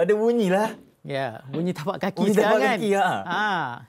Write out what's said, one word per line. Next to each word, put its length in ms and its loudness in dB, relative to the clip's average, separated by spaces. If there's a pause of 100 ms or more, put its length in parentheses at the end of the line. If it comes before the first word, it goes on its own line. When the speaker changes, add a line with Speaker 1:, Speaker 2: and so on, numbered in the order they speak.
Speaker 1:
Ada 140 4
bunyi 360 2
lah. 260 0 (260)
Speaker 2:
Ya, 440 -6
bunyi 260 -4
tapak 300 -6
kaki 160 -4
Speaker 1:
Bunyi 160 2
Speaker 2:
sekarang 160 4
Speaker 1:
tapak 160 4
Speaker 2:
kan? 120 0
Speaker 1:
kaki, 160 -2
ha. 140 2 (140)
Speaker 2:
Ha. 220 -4 (440)